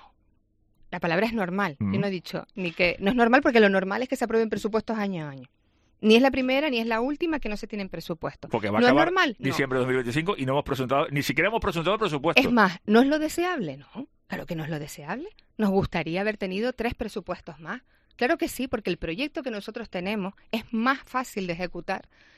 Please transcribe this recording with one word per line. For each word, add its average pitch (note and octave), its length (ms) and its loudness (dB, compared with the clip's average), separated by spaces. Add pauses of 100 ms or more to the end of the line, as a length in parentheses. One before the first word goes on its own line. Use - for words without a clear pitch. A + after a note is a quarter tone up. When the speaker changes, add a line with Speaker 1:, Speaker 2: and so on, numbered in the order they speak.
(920)
Speaker 1:
La F3 80 -8
palabra F3+ 280 2
es A3+ 60 -4
normal. F#3+ 460 -2
Yo G#3 60 -2
Speaker 2:
Mm. - 140 0
Speaker 1:
no G3+ 80 0
he - 20 -2
dicho F#3 460 -6
ni F3+ 160 -4
que F3 280 2
no G3 100 2
es B3 60 2
normal, A#3+ 260 6
porque B3+ 180 4
lo G#3 100 8
normal G3 320 0
es B3+ 80 -4
que C4+ 60 -2
se - 100 -4
aprueben A3+ 240 0
presupuestos A3 480 -2
año F#3+ 280 -4
a D3 40 -8
año. C3+ 180 -14 (540)
Ni G#3+ 140 8
es A#3+ 60 8
la C4+ 100 6
primera C4+ 380 0
ni B3 100 -2
es A3+ 80 -2
la A3+ 140 0
última D4 380 -2
que A3 100 -6
no G#3 80 -4
se A3 100 -10
tienen G3+ 220 -8
presupuestos. - 600 -8
Speaker 2:
Porque G#3+ 200 0
va G#3 100 0
a - 20 4
Speaker 1:
¿No A#3+ 60 6
es B3+ 40 8
Speaker 2:
acabar D#4 180 6
Speaker 1:
normal? F4 280 2
No. - 80 -10
Speaker 2:
diciembre C3 320 0
de B2+ 40 2
dos B2+ 60 2
mil B2+ 100 2
veinticinco C3 400 -2
y C3+ 80 -4
no C3 80 0
hemos C#3+ 100 2
presentado, C3+ 480 0
ni C#3 100 0
siquiera E3 280 2
hemos G3 120 -2
presentado E3+ 340 0
el A3 40 -4
presupuesto. D#3 420 2
Speaker 1:
Es F#3 100 0
más, G#3 340 4
¿no A3 160 8
es C4+ 60 4
lo D4+ 120 2
deseable? D#4 580 -4
No. G3 300 -14 (200)
Claro F#3 180 -10
que F3 100 -8
no D#3+ 80 -6
es D3 60 -6
lo D#3+ 100 -6
deseable. E3 480 -10 (300)
Nos G#3+ 120 2
gustaría F3 520 0
haber G#3 160 -2
tenido G3+ 360 -4
tres A#3+ 220 -4
presupuestos F3+ 640 -10
más. E3+ 220 -12 (360)
Claro C#4 200 2
que E4 100 -2
sí, C4 220 -8
porque - 200 -4
el F3 80 -2
proyecto B3+ 460 -6
que B3+ 80 -6
nosotros G#3+ 380 -10
tenemos F#3+ 460 -6 (160)
es A3+ 200 -4
más B3 320 0
fácil B3 440 -6
de E3+ 60 -4
ejecutar F3 540 -6 (300)